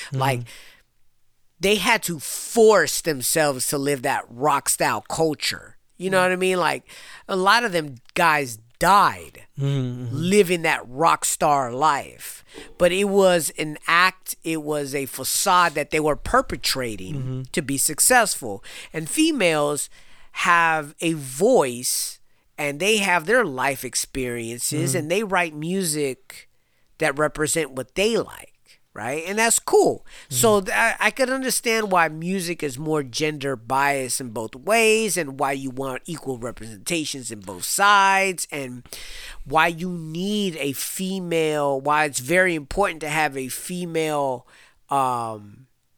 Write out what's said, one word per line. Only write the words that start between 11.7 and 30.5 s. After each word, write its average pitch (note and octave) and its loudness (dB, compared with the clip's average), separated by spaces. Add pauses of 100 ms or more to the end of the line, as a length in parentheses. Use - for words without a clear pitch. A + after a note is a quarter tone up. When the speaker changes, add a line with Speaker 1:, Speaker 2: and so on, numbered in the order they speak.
Speaker 2:
life. B2+ -2 (340)
But F3 4
it F#3+ 2
was F#3+ 4
an D#3 -6
act, F3+ 2
it D#3+ -2
was D3 -4
a C#3 -4
facade E3+ 2
that D3 -2
they D#3+ 0
were D3+ 2
perpetrating C3+ -2
Speaker 1:
Mm-hmm. C3 -6 (120)
Speaker 2:
to F#3 0
be C3 -4
successful. D#3 2 (300)
And D#3+ -6
females E3+ 2 (560)
have E3 2
a E3 0
voice, C#3 0 (360)
and D3 -6
they G#3+ 2
have F3+ 0
their A#3 2
life C3+ -2
experiences, B2 -4
Speaker 1:
Mm-hmm. C3+ 0
Speaker 2:
and D3+ -6
they G#3 0
write F3 0
music D3+ -4 (520)
that D3 0
represent D3+ -2
what D3 -10
they A3 2
like. - -4 (400)
Right? C#3 -6
And G3+ -4
that's A3+ 4
cool. C#4 2 (160)
Speaker 1:
Mm-hmm. - -12
Speaker 2:
So G#3+ 6